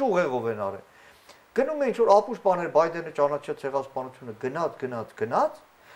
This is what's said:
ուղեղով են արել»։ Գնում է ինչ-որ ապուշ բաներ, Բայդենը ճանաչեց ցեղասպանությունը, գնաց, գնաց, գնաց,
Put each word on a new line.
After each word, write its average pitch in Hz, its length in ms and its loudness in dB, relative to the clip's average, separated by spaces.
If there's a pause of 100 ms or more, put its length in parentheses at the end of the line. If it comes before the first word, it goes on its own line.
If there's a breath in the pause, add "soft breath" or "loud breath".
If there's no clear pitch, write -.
ուղեղով 139 440 0
են 104 160 -6
արել»։ 98 180 -12 (720 soft breath)
Գնում 294 240 0
է 269 80 0
ինչ-որ 220 240 4
ապուշ 214 280 2
բաներ, 175 300 2
Բայդենը 160 460 2
ճանաչեց 143 440 0
ցեղասպանությունը, 131 680 -6 (100)
գնաց, 143 360 -4
գնաց, 120 400 -8
գնաց, 190 380 -2 (400 loud breath)